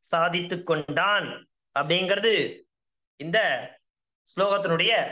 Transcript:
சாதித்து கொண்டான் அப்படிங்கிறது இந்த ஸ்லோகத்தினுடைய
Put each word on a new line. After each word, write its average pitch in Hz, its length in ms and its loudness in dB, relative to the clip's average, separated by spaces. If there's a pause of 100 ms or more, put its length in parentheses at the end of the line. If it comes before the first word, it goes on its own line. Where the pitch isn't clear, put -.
சாதித்து 175 640 0
கொண்டான் 160 680 0 (460)
அப்படிங்கிறது 185 580 2 (840)
இந்த 170 180 -2 (920)
ஸ்லோகத்தினுடைய 190 640 0 (180)